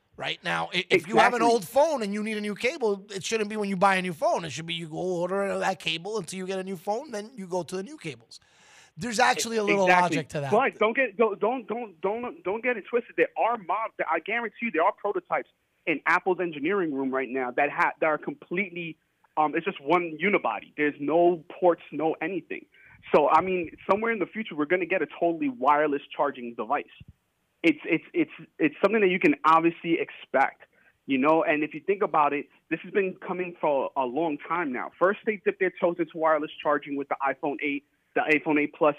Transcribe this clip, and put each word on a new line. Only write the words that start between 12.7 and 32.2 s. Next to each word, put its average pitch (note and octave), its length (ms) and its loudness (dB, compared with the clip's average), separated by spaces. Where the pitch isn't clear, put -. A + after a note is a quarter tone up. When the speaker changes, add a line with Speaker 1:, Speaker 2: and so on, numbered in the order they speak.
Speaker 2:
it F3+ 100 -12
twisted. - 300 -2
There E3 180 4
are A3 220 2
mod-, G3 320 -4
I E3 100 0
guarantee A3 420 -6
you, A#3 80 -4
there D#3 140 2
are G#3 80 4
prototypes F3+ 580 -4
in D#3 200 0
Apple's F3 340 2
engineering E3 540 -2
room C3+ 160 -2
right C3 180 -2
now B2+ 220 -4
that C#3+ 200 0
ha-, D#3 300 2
that E3 60 2
are D#3 100 2
completely, E3+ 800 -8
um, D3+ 180 2
it's D#3+ 120 -2
just F3+ 160 -6
one E3 360 0
unibody. D3+ 600 -2
There's D3 200 0
no E3 460 2
ports, E3+ 220 2
no D#3 300 -2
anything. E3+ 420 -8
So, D3+ 140 6
I D#3+ 140 6
mean, F#3 280 -2
somewhere A3+ 240 0
in A3 60 -2
the F3 60 -2
future, G#3+ 320 -8
we're D3 80 0
gonna F3 220 0
get F3 160 -2
a C#3 40 0
totally D#3+ 300 0
wireless C#3+ 500 2
charging B2+ 380 -4
device. A#2+ 300 -4
It's, D#3+ 220 4
it's, D#3 200 -2
it's, D#3+ 160 0
it's D3+ 240 2
something G#3 200 4
that F#3+ 60 6
you F3+ 120 2
can D3 140 6
obviously E3 560 4
expect, - 640 -2
you C3+ 140 0
know? D#3 260 4
And D3+ 180 0
if D3+ 120 -4
you D#3+ 60 -12
think G3 220 -2
about D3+ 300 2